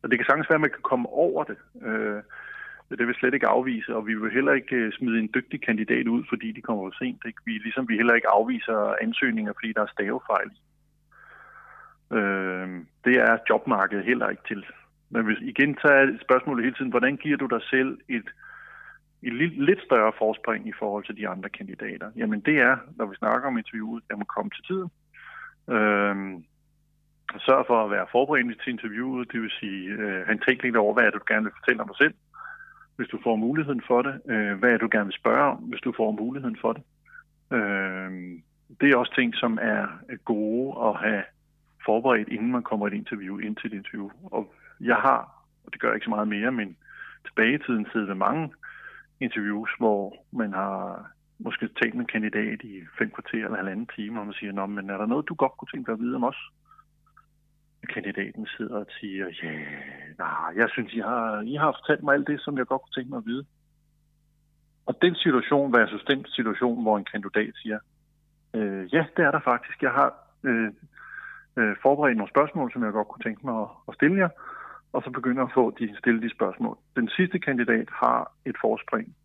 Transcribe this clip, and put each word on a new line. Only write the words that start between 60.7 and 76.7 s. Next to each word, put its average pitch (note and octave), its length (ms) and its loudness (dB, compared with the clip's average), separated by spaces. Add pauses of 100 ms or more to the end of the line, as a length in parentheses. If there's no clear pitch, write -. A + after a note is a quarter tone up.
synes, A2 220 -6
I A#2 60 -4
har, A2 420 -2
I A#2 140 -6
har D3 240 0
fortalt - 240 0
mig C#3+ 120 4
alt C#3+ 120 0
det, D3 140 -4
som C#3+ 180 -6
jeg B2 80 0
godt C3 160 -2
kunne - 140 -14
tænke C3 140 -8
mig C3+ 80 -8
at G#2+ 80 -10
vide." B2+ 180 -6 (1400)
Og - 160 0
den F3 120 6
situation C#3 580 4
versus G#2+ 320 4
den C3+ 220 0
situation, A#2 560 -2
hvor G#2+ 160 4
en G2 60 -4
kandidat G#2 580 -4
siger, G#2+ 160 -6 (760)
"Øh, G2 400 -4
ja, E3 100 4 (120)
det E3+ 80 4
er C#3+ 60 6
der D3+ 100 2
faktisk. - 420 0
Jeg C3 80 2
har, C3 200 4 (320)
øh, A2+ 280 2 (840)
øh, G#2+ 260 2
forberedt C#3 340 4
nogle G2+ 180 -4
spørgsmål, C#3+ 380 2
som B2 120 -2
jeg G#2+ 80 -2
godt G#2 160 -2
kunne - 160 -14
tænke A2+ 220 -6
mig A#2 160 -2
at, G#2 60 -6 (200)
at - 60 -12
stille F3 240 4
jer," F#3 100 4 (640)
og B2 100 -2
så C3 80 -10
begynder B2+ 340 -2
at B2 100 -8
få A#2+ 240 6
de, G#2 200 -4
stille A2+ 240 2
de A#2 80 -4
spørgsmål. G#2+ 480 -4 (180)